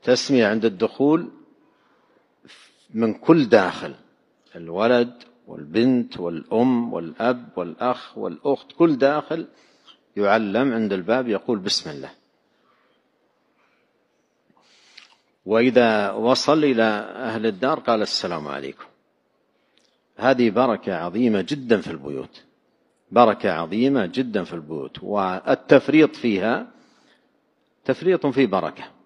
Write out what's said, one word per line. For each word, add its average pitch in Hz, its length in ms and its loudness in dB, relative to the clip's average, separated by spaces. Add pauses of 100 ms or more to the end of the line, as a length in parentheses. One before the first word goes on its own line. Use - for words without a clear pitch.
تسمية 123 440 4
عند 110 180 0
الدخول 135 640 0 (1600)
من 110 200 0
كل 165 320 4
داخل، 92 500 2 (600)
الولد 110 680 -2 (240)
والبنت 117 720 -2
والأم 113 760 -2
والأب 110 640 -4
والأخ 90 600 -6
والأخت، 104 540 -6
كل 165 260 2
داخل 147 500 0 (680)
يعلم 107 560 2
عند 110 200 0
الباب 107 340 -2
يقول: 107 320 -2
"بسم 101 300 -6
الله". 139 200 -14 (3250)
وإذا 113 680 4
وصل 127 520 2
إلى 123 200 2 (320)
أهل 113 300 -6
الدار 120 340 -2
قال: 113 220 0
"السلام 87 460 -6
عليكم". 69 380 -12 (1300)
هذه 123 320 2
بركة 104 460 -2
عظيمة 95 540 -2
جدًا 120 320 0
في 85 100 -12
البيوت، 69 520 -12 (680)
بركة 107 400 4
عظيمة 101 540 0
جدًا 104 380 -4
في 82 100 -12
البيوت، 76 500 -12
والتفريط 123 1120 2
فيها 113 520 -2 (1160)
تفريط 160 400 0
في 135 200 2
بركة. 92 380 -4 (220)